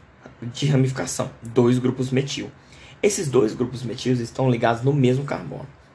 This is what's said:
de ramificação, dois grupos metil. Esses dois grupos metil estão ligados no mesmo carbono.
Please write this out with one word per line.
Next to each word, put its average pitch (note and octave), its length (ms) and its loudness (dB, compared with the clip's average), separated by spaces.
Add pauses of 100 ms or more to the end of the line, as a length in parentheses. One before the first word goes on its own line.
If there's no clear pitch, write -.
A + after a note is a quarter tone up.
(420)
de A#2+ 240 -8
ramificação, - 640 0 (100)
dois A#2+ 380 4
grupos B2+ 300 -2
metil. C#3 420 -4 (500)
Esses G3+ 280 0
dois A2 240 4
grupos B2 300 -4
metil A#2+ 300 -2
estão B2+ 360 0
ligados A#2 320 2
no C3+ 120 2
mesmo C3 320 2
carbono. - 420 -8 (280)